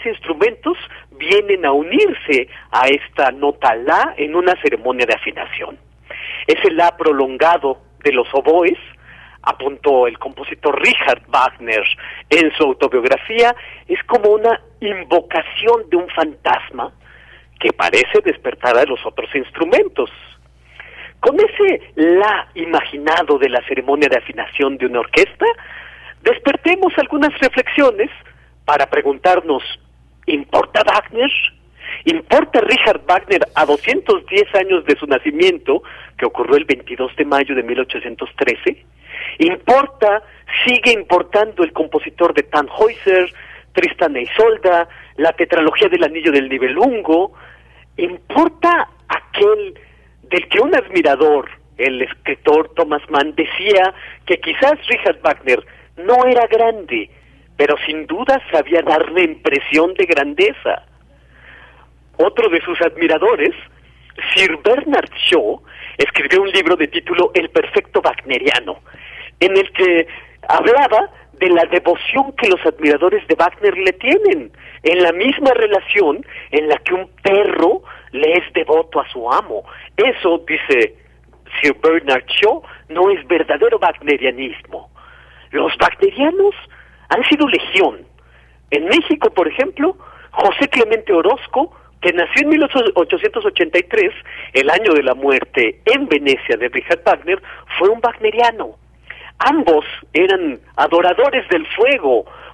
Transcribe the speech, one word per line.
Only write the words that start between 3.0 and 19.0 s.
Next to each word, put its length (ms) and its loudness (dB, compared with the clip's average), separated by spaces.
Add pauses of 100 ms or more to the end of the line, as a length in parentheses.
nota 440 0
la 420 0
en 180 -6
una 280 2
ceremonia 420 -2
de 100 0
afinación. 600 -10 (720)
Es 180 4
el 120 4
la 200 4
prolongado 800 0 (240)
de 100 0
los 200 0
oboes, 460 2 (640)
apuntó 640 0
el 120 -6
compositor 600 -6
Richard 480 0
Wagner 560 -2 (460)
en 260 2
su 60 0
autobiografía, 920 0 (320)
es 180 -4
como 260 2
una 280 2 (220)
invocación 1120 -2
de 60 2
un 120 -2
fantasma 840 -4 (680)
que 140 -2
parece 500 2
despertar 540 -2
a 60 4
los 200 -6